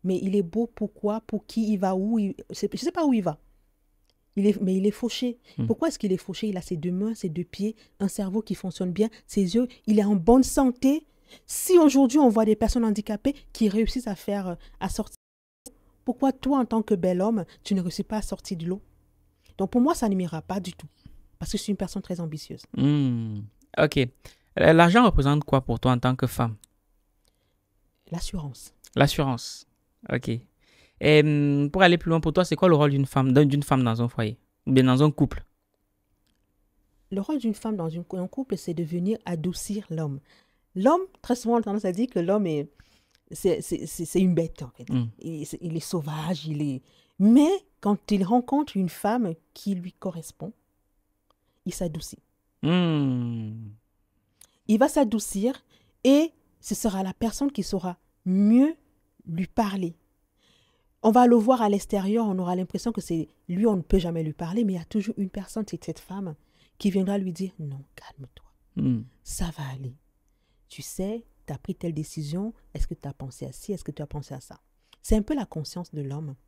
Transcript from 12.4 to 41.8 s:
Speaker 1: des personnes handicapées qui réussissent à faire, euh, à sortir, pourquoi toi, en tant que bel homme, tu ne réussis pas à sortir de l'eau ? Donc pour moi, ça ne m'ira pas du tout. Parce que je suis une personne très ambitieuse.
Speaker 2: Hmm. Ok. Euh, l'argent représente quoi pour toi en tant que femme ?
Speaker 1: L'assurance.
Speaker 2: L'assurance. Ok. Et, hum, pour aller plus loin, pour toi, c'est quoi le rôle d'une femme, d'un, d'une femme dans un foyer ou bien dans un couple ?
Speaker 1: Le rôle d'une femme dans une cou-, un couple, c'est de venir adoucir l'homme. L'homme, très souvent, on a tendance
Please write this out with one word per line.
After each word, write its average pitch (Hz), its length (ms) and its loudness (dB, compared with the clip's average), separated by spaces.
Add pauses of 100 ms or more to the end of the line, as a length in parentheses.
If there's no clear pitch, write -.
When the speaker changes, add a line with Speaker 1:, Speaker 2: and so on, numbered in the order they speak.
Speaker 1:
des 214 120 4
personnes 233 280 0
handicapées 214 500 -2 (180)
qui 220 160 2
réussissent 220 380 0
à 208 80 -4
faire, 202 340 -4
euh, 175 60 -6 (260)
à 190 80 -4
sortir, - 280 -6 (880)
pourquoi 262 280 0
toi, 262 280 -2
en 247 40 0
tant 220 180 -2
que 214 120 0
bel 180 260 0
homme, 208 240 0 (200)
tu - 100 -2
ne 190 60 0
réussis 180 240 -6
pas 214 140 -6
à 208 40 -4
sortir - 360 -8
de 165 80 -8
l'eau ? 190 140 -6 (760)
Donc 190 120 -2
pour 247 100 2
moi, 294 160 4
ça 233 120 -2
ne 196 60 0
m'ira 170 260 -4
pas 190 200 -6
du 180 120 -10
tout. - 140 -20 (540)
Parce 165 100 -8
que 208 80 -4
je - 60 -6
suis 208 80 -2
une 190 40 0
personne 190 260 -8
très 175 180 -8
ambitieuse. 156 420 -10 (140)
Speaker 2:
Hmm. 123 640 0 (360)
Ok. 151 220 2
Euh, - 720 2
l'argent 170 320 8
représente 147 380 4
quoi 135 200 2
pour 117 180 -4
toi 127 120 2
en 123 60 2
tant 127 160 0
que 127 140 -2
femme ? 117 260 -4 (1600)
Speaker 1:
L'assurance. 156 600 -8 (220)
Speaker 2:
L'assurance. 135 720 0 (460)
Ok. 127 160 -4 (720)
Et, 151 220 6
hum, 143 480 2
pour 190 120 2
aller 175 160 6
plus - 120 -6
loin, 165 100 4
pour 156 120 -2
toi, 180 120 2
c'est 165 120 0
quoi 185 120 4
le 170 60 8
rôle 147 160 6
d'une 139 160 2
femme, 131 260 2
d'un, 143 120 8
d'une 143 180 2
femme 135 220 2
dans 117 180 0
un 120 60 0
foyer 117 300 -4 (280)
ou - 60 0
bien 131 120 8
dans 127 180 6
un 151 80 6
couple ? - 340 -2 (1700)
Speaker 1:
Le 190 80 -4
rôle 294 180 -4
d'une 226 160 -2
femme 220 220 -6
dans 165 120 -4
une 170 160 -8
cou-, - 140 -10
un 180 80 -4
couple, 254 300 -6
c'est 170 180 -8
de 165 80 -4
venir 175 440 -2
adoucir 180 640 -6
l'homme. 151 300 -6 (540)
L'homme, 277 280 4 (200)
très 247 140 -2
souvent, 233 180 -2
on 233 40 2
a 226 40 0
tendance 208 220 -4